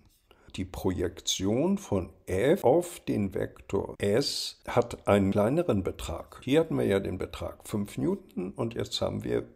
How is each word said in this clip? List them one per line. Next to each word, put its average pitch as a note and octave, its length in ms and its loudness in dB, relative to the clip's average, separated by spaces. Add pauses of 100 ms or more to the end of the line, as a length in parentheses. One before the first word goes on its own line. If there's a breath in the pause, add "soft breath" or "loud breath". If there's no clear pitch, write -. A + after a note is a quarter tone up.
(560 soft breath)
Die F#2 100 -4
Projektion F#2+ 1120 0
von F#2+ 320 -2 (160)
F B2 380 2
auf E3+ 360 4
den G#2+ 340 -2
Vektor - 680 -4
S - 680 0
hat - 400 0
einen G2+ 240 6
kleineren A2 520 2
Betrag. - 600 -8
Hier C#3 160 4
hatten D#3+ 180 2
wir B2 80 2
ja G2 140 4
den F#2 180 -2
Betrag - 500 -8
fünf G#2 300 -4
Newton F3+ 540 -4
und A#2 220 -4
jetzt A#2 280 -4
haben G#2 220 0
wir A#2 220 0 (100)